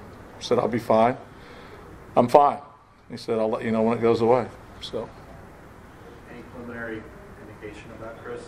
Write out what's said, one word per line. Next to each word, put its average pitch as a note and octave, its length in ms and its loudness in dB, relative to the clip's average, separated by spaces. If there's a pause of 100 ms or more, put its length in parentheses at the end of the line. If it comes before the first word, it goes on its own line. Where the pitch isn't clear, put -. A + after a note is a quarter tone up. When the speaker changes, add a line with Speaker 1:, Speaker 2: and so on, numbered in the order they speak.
(400)
Speaker 1:
said, A#2 200 0
"I'll - 80 0
be A2 120 -4
fine." A2+ 360 2 (1040)
"I'm A#2+ 100 6
fine." C#3 320 6 (500)
He A#2+ 60 -14
said, A2+ 240 -4
"I'll A2 100 0
let A#2 140 -4
you A2+ 80 -2
know A2 100 0
when A2+ 160 2
it A2+ 40 -10
goes A#2 180 4
away." A#2 300 2 (320)
So. - 280 -10 (1200)
Speaker 2:
Any A#2+ 120 -18 (120)
preliminary A#2 480 -12 (460)
indication G#2+ 440 -18
of A2+ 100 -18
that, - 200 -16
Chris? - 260 -12